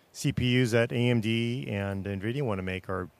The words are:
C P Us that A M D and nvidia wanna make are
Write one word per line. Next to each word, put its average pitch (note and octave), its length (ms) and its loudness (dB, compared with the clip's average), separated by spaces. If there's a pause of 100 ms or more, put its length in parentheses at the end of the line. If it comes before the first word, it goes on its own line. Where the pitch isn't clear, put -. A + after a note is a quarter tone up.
(140)
C - 180 -2
P B2 300 2
Us A#2 100 2
that A#2 200 4
A - 40 -4
M A#2+ 260 4
D A#2 480 -2
and G2 360 -4
nvidia G2+ 360 -4
wanna G#2 220 -2
make F#2 260 -6
are F#2+ 200 -6 (100)